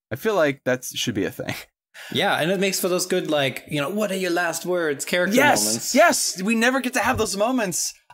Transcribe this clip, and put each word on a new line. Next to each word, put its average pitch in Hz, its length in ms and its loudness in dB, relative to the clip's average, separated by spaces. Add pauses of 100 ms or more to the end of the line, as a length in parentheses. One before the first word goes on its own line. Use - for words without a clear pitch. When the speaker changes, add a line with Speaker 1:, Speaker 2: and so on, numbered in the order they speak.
(120)
Speaker 1:
I - 60 -6
feel 220 180 -2
like 147 300 2
that 127 180 0
should - 320 -4
be 95 100 0
a 82 60 -2
thing. - 280 -8
<laughs> - 60 -16 (460)
Speaker 2:
Yeah, 165 280 0
and 156 120 0
it 196 80 0
makes 190 200 0
for 185 100 -2
those 180 180 -2
good, 175 240 -2
like, 139 360 0
you 147 140 -4
know, 143 80 -2
"What 208 220 -2
are 190 40 -4
your 185 140 -2
last 170 380 -2
words?" 165 360 -2
character 180 320 0
Speaker 1:
Yes, 269 300 4
Speaker 2:
moments. 113 300 -2
Speaker 1:
yes, 285 480 4
we 220 100 0
never 247 260 2
get 247 140 -4
to 247 60 0
have 233 180 0
those 202 180 -2
moments 214 560 0 (220)